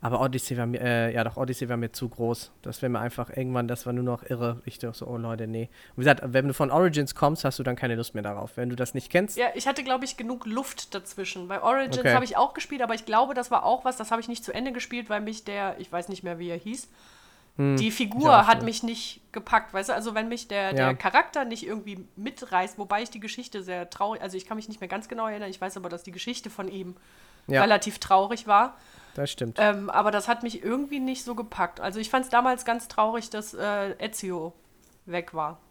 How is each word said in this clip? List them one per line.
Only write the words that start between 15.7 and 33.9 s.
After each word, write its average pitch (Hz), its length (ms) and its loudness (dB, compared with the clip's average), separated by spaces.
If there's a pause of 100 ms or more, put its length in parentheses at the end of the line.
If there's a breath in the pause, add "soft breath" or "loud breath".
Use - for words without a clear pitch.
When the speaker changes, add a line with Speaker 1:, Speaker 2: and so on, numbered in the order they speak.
Speaker 2:
ich 190 100 -12
weiß 175 200 -4
nicht 190 140 -10
mehr, 175 160 -6
wie 175 100 -6
er 170 80 -4
hieß, 214 320 -10 (680 soft breath)
Speaker 1:
Hm, 139 180 4
Speaker 2:
die 220 100 2
Speaker 1:
ich 220 80 -2
Speaker 2:
Figur 247 460 6
Speaker 1:
auch - 40 8
Speaker 2:
hat 226 120 8
Speaker 1:
nicht. 233 80 -2
Speaker 2:
mich 226 180 -2
nicht - 380 -6 (100)
gepackt, - 420 0
weißt 190 160 -2
du, 247 40 2
also 226 200 -2
wenn 220 160 -2
mich 233 180 -8
der, 202 180 -2 (100)
Speaker 1:
Ja. 131 140 4
Speaker 2:
der 131 40 0
Charakter 269 500 4
nicht 233 220 -6
irgendwie 202 400 -8 (100)
mitreißt, 208 640 -2
wobei 208 240 -2
ich 240 80 -8
die 226 100 -14
Geschichte 214 440 -10
sehr 180 260 -6
traurig, 208 320 -4
also 185 160 -6
ich 190 80 -10
kann 220 120 -6
mich 214 100 -10
nicht 220 120 -12
mehr 190 80 -10
ganz 202 200 -6
genau 226 200 -6
erinnern, 208 220 -6
ich 190 100 -12
weiß 196 160 -6
aber, 180 140 -8
dass 170 140 -10
die 190 80 -16
Geschichte 226 400 -8
von 196 160 -8
ihm 185 280 -8 (520 soft breath)
Speaker 1:
Ja. 135 160 6
Speaker 2:
relativ 214 340 4
traurig 196 480 2
war. 214 320 6 (380 loud breath)
Speaker 1:
Das 143 160 -2
stimmt. 117 280 -4
Speaker 2:
Ähm, 202 300 4
aber 208 220 4
das 202 160 0
hat 233 160 2
mich 226 200 -6
irgendwie 277 360 -2
nicht 262 240 -2
so 240 100 -6
gepackt. 214 460 -4
Also 196 200 -4
ich 214 120 -4
fand's 254 180 2
damals 247 340 4
ganz 233 260 -2
traurig, 226 420 0
dass, 214 240 -8
äh, 202 420 -2